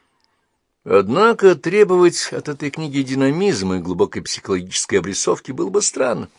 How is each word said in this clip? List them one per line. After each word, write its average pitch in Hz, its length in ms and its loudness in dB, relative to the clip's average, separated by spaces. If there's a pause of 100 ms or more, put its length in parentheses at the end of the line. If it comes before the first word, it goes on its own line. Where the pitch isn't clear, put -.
(840)
Однако 175 680 4
требовать 180 800 2
от 131 160 -8
этой 147 240 -6
книги 143 300 -4
динамизма 135 720 0
и 90 40 -4
глубокой 90 400 -2
психологической 95 800 -4
обрисовки 98 540 -4
было 170 180 -6
бы 202 100 0
странно. 202 480 -2 (100)